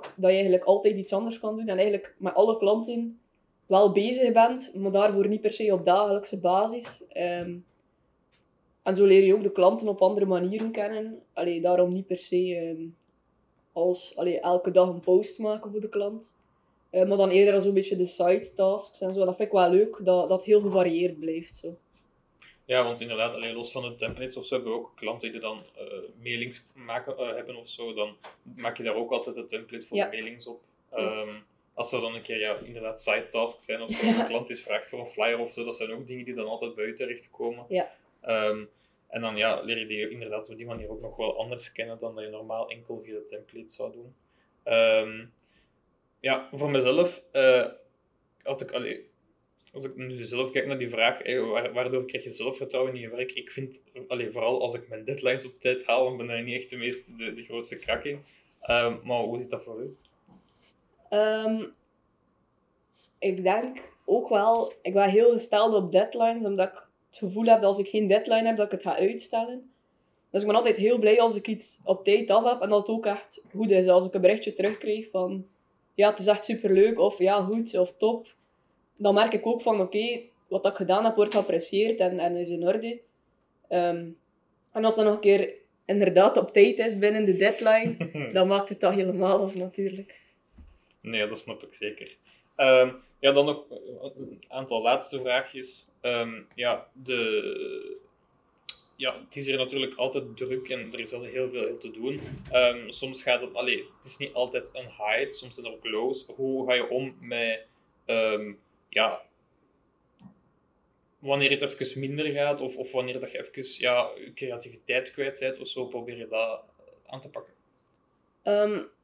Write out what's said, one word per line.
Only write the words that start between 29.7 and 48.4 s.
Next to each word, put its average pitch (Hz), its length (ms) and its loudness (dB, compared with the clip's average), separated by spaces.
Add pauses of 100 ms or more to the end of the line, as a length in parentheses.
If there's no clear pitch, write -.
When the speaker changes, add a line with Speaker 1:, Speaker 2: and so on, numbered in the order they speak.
Speaker 2:
voor 220 100 -8
Speaker 1:
Ja. 196 120 0
Speaker 2:
de 110 80 -10
mailings 117 300 -14
op. - 140 -18 (300)
Speaker 1:
Klopt. 110 200 -4
Speaker 2:
Ehm, 107 240 -10 (400)
als 113 180 -8
er 123 80 -2
dan 113 140 -6
een 113 80 -14
keer, 113 160 -8
ja, 107 260 -4
inderdaad 110 380 -12
side 113 260 -2
tasks 117 360 -4
zijn 113 180 -8
of 113 80 -10
zo, - 160 -2
Speaker 1:
<laughs> - 0 -
Ja. 226 140 4
Speaker 2:
een - 60 0
klant 120 240 -4
is 117 120 -10
vraagt 110 260 -6
voor 123 120 -10
een 120 100 -12
flyer 117 280 0
of 117 140 -6
zo, 117 120 -10
dat 123 120 -8
zijn 113 160 -8
ook 123 140 -12
dingen 123 180 -12
die 123 100 -10
dan 113 120 -8
altijd 113 280 -8
buiten 113 320 -6
terechtkomen. 120 600 -10
Speaker 1:
Ja. 185 220 -2 (300)
Speaker 2:
Ehm, 107 440 -2 (440)
en 117 120 -8
dan, 110 160 -6
ja, 107 240 0
leer 113 180 -6
je 113 80 -8
die 107 240 -6
inderdaad 110 400 -10
op 110 60 -18
die 117 100 -16
manier 113 240 -12
ook 110 100 -14
nog 113 160 -16
wel 110 220 -4
anders 117 340 -10
kennen 113 260 -10
dan 113 160 -10
dat 110 100 -12
je 107 60 -12
normaal 113 400 -8
enkel 117 340 -14
via 110 100 -14
de 104 120 -12
template 110 480 -18
zou 113 180 -10
doen. 120 220 -20 (480)
Ehm, 110 600 2 (960)
ja, 131 320 -2
voor 143 180 -4
mezelf, 139 520 2 (100)
eh, 131 340 6 (760)